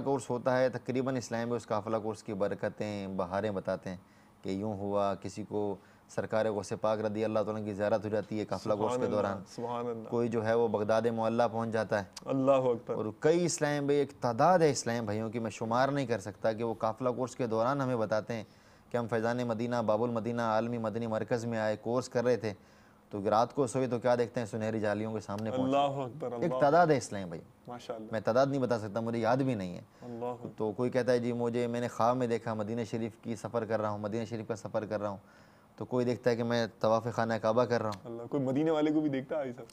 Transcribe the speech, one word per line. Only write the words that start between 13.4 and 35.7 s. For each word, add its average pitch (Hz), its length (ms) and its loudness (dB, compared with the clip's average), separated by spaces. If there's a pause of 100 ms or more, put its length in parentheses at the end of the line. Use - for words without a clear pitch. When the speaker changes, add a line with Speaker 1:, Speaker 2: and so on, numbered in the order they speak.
Speaker 1:
اسلام 147 420 0
بھائی، 143 140 4
ایک 139 200 -2
تعداد 139 380 4
ہے 160 120 8
اسلام 117 340 -2
بھائیوں 107 260 -2
کی، 113 80 -6
میں 113 120 -2
شمار 120 380 2
نہیں 139 180 0
کر 113 120 0
سکتا، 104 340 -2
کہ 110 120 -4
وہ 113 100 -2
قافلہ 110 340 -2
کورس 123 280 -4
کے 131 100 -2
دوران 117 340 2
ہمیں 127 160 0
بتاتے 107 380 0
ہیں 107 100 -8 (460)
کہ - 60 -4
ہم 120 120 0
فیضان 113 280 0
مدینہ، 120 400 -2 (100)
باب 107 160 4
المدینہ 117 400 -2
عالمی 117 360 2
مدنی 113 280 -2
مرکز 110 380 -2
میں 117 140 -2
آئے، 107 180 0
کورس 120 320 -2
کر 120 160 0
رہے 123 120 4
تھے، 104 180 -4 (560)
تو 104 200 -2
رات 113 240 4
کو 139 120 2
سوئے 131 200 0
تو 120 120 -2
کیا 123 160 4
دیکھتے 120 260 0
ہیں، 113 60 -4
سنہری 110 340 -2
جالیوں 104 320 0
کے 107 80 -4
سامنے 104 300 -6
پہنچے۔ 131 120 0
Speaker 2:
اللہ 131 140 2
اکبر، 135 560 -2
Speaker 1:
ایک 120 120 -2
Speaker 2:
اللہ 135 160 0
Speaker 1:
تعداد 147 200 6
Speaker 2:
اکبر۔ 165 120 6
Speaker 1:
ہے 135 60 4
اسلام 98 300 -6
بھائی۔ 82 120 -10 (280)
Speaker 2:
ماشاءاللہ۔ 117 440 -10
Speaker 1:
میں 110 80 0
تعداد 120 260 4
نہیں 139 140 -2
بتا 120 180 2
سکتا، 104 220 -4
مجھے 113 180 -2
یاد 113 180 4
بھی 131 180 0
نہیں 92 220 -4
ہے۔ - 40 -12 (220)
Speaker 2:
اللہ 120 220 -10
اکبر۔ 120 320 -8
Speaker 1:
تو 110 160 0
کوئی 123 180 0
کہتا 123 220 2
ہے، 123 60 6
"جی 120 140 0
مجھے، 120 340 0
میں 120 140 -2
نے 120 80 -2
خواب 117 280 2
میں 127 100 0
دیکھا 113 280 -2
مدینہ 110 300 -4
شریف 113 280 -4 (100)
کی 117 140 -6
سفر 113 280 -4
کر 107 160 0
رہا 107 100 0
ہوں، 104 80 -4
مدینہ 107 260 -4
شریف 110 240 -8
کا 113 80 -2
سفر 107 300 -6
کر 101 140 -2
رہا 104 80 -2
ہوں۔" 98 80 -6 (600)